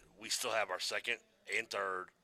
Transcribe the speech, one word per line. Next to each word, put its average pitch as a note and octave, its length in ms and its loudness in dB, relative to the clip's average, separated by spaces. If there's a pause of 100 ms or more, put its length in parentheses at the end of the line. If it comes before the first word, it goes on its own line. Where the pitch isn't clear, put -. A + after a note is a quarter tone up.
(200)
we A2 80 -10
still - 240 0
have G#2+ 160 4
our G2 120 0
second A2 360 0 (400)
and A2+ 140 0
third. F#2 380 0 (160)